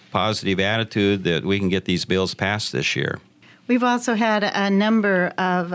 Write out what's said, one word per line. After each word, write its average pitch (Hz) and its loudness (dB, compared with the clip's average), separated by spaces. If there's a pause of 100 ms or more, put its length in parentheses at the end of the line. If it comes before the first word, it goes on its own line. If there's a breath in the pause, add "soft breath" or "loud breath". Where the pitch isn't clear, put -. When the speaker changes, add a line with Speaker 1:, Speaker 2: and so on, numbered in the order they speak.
(120)
Speaker 1:
positive 98 0
attitude 101 0
that 85 0
we 98 0
can 98 0
get 92 -2
these 87 0
bills 95 -2
passed 104 -4
this 67 -2
year. - -4 (480 soft breath)
Speaker 2:
We've 247 2
also 240 0
had 214 0
a 202 0
number 202 2
of, 180 -2